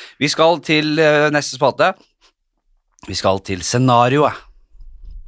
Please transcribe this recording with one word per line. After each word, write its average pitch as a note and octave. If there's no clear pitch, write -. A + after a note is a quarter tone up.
Vi C#3+
skal E3
til, D#3
eh, D3+
neste D3
spalte. C#3+
Vi G2+
skal G2
til F2+
scenarioet. B2+